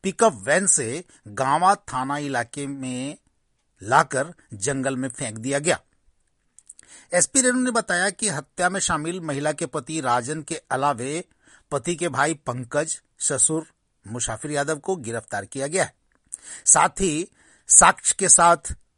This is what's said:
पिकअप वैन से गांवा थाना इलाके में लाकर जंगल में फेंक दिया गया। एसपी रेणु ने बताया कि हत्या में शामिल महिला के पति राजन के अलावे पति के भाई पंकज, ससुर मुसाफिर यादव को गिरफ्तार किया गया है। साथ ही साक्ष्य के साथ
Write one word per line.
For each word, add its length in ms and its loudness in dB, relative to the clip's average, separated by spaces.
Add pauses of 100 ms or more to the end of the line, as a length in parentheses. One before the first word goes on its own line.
पिकअप 300 4
वैन 340 0
से 380 0 (220)
गांवा 480 4
थाना 420 -6
इलाके 500 -4
में 500 -8 (640)
लाकर 500 2 (200)
जंगल 440 -4
में 120 -6
फेंक 280 -10
दिया 220 -2
गया। 200 -2 (1300)
एसपी 280 2
रेणु 180 2
ने 120 -2
बताया 380 -2
कि 200 -6
हत्या 400 -4
में 100 -4
शामिल 400 -4
महिला 320 -4
के 140 -4
पति 360 -8
राजन 400 -2
के 140 -8
अलावे 720 -4 (460)
पति 240 -2
के 140 -2
भाई 240 0
पंकज, 680 -6 (180)
ससुर 480 0 (400)
मुसाफिर 440 -8
यादव 280 -2
को 160 -4
गिरफ्तार 500 -8
किया 220 -6
गया 160 -2
है। 120 -8 (680)
साथ 240 6
ही 420 -4 (360)
साक्ष्य 520 6
के 100 6
साथ 460 6 (220)